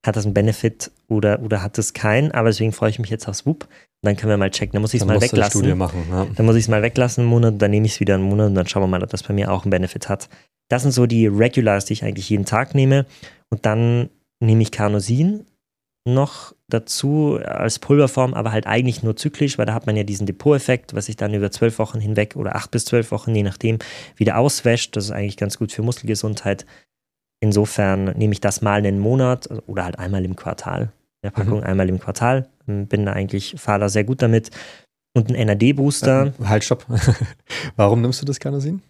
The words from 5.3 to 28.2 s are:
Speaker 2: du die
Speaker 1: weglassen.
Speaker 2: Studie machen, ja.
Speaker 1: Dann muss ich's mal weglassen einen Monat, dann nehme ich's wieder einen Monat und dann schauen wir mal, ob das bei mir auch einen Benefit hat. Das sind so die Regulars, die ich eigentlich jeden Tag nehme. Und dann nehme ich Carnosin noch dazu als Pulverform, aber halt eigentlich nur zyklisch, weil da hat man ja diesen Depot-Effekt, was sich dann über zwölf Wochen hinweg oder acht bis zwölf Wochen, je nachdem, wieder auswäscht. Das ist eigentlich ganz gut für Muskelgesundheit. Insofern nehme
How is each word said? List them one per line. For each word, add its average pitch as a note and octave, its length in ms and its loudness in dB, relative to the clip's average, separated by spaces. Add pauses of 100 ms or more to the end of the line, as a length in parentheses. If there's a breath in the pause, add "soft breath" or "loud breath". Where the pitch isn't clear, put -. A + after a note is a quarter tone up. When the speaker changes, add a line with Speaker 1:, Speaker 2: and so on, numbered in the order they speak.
Speaker 2:
du A2 40 0
die G#2+ 60 4
Speaker 1:
weglassen. G2+ 180 0
Speaker 2:
Studie F#2+ 140 2
machen, F2 360 -2
ja. F#2 160 0 (100)
Speaker 1:
Dann A2 100 4
muss A2+ 100 6
ich's A2+ 120 2
mal A2 140 4
weglassen B2 400 0
einen A#2 80 2
Monat, A2+ 300 2
dann G2+ 100 4
nehme G#2 140 4
ich's - 160 -2
wieder G2+ 140 4
einen F#2+ 100 2
Monat G2+ 220 2
und G2 80 2
dann F2+ 120 2
schauen G2 180 0
wir - 20 2
mal, F#2 160 0
ob - 80 -8
das - 140 -8
bei G2+ 100 -4
mir G2 180 -2
auch F#2 120 -2
einen G2+ 60 0
Benefit F#2 380 -2
hat. G2+ 200 -4 (420 soft breath)
Das B2 120 0
sind C#3 100 2
so B2 140 4
die A2+ 200 4
Regulars, G#2+ 580 2
die G#2+ 100 -4
ich G#2+ 100 -8
eigentlich G2 260 -6
jeden G2+ 160 2
Tag A#2+ 280 -2
nehme. C3+ 300 4 (460 loud breath)
Und A2+ 160 -4
dann A#2 420 2 (320)
nehme A2+ 220 4
ich G#2+ 80 0
Carnosin A#2 760 0 (600)
noch C3 480 -2 (160)
dazu C#3+ 720 0
als - 360 -4
Pulverform, C3 560 4
aber A2 180 -2
halt A2 140 -2
eigentlich A#2 360 0
nur A2 140 0
zyklisch, - 420 -2
weil A2+ 80 0
da A2 80 -2
hat A#2 120 -4
man G#2+ 100 0
ja G#2 80 0
diesen G2+ 220 -4
Depot-Effekt, C3 680 0
was G#2 120 -6
sich G#2+ 100 -8
dann G#2+ 180 -4
über G2+ 160 0
zwölf A2+ 280 0
Wochen A2 220 -4
hinweg G#2 360 -2
oder G2+ 200 -6
acht - 140 -8
bis A#2+ 160 -2
zwölf - 240 0
Wochen, A2+ 240 -2
je G#2 80 2
nachdem, A2 360 -2 (380 loud breath)
wieder G#2+ 220 2
auswäscht. A#2+ 580 0
Das G2+ 100 -4
ist G#2+ 40 -8
eigentlich G2+ 260 -6
ganz G2+ 220 -4
gut G#2+ 140 -4
für A2 100 -6
Muskelgesundheit. A2 800 -4 (760 soft breath)
Insofern G2+ 640 2 (120)
nehme G#2+ 160 2